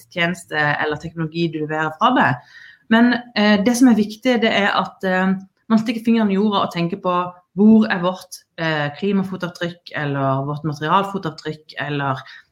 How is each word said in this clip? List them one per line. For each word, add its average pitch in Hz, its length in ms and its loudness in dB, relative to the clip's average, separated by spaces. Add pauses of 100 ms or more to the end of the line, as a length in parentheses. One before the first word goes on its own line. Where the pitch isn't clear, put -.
T-tjeneste 175 560 -6
eller 151 400 0
teknologi 165 560 -4
du 156 80 -6
leverer 156 400 -4
fra 247 160 2
deg. 151 180 2 (540)
Men, 240 320 4 (160)
eh, 208 260 4
det 240 140 2
som 254 120 6
er 214 120 6
viktig, 233 400 0
det 220 100 2
er 202 220 0
at, - 320 -4
eh, 185 300 2 (340)
man 220 100 4
stikker 226 260 -2
fingeren 226 260 2
i 190 100 2
jorda 208 240 0
og 185 80 -6
tenker 170 240 -2
på 180 360 -4 (220)
hvor 214 380 6
er 185 80 -2
vårt, - 460 -6 (100)
eh, 156 400 -2
klimafotavtrykk, 185 1000 -4
eller 143 520 -2
vårt 147 180 -8
materialfotavtrykk, 160 1160 -4
eller 143 360 -4 (360)